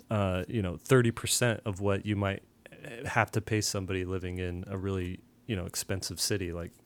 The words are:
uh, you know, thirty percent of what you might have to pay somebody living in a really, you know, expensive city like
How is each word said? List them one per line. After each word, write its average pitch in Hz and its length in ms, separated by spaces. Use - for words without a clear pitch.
uh, 95 380
you 117 120
know, 87 140
thirty 123 340
percent - 540
of 95 160
what 101 260
you 104 120
might 98 260
have - 260
to 110 80
pay 107 220
somebody 95 420
living 90 360
in 90 280
a 98 100
really, 92 440
you 113 100
know, 87 100
expensive 92 540
city 92 320
like 85 220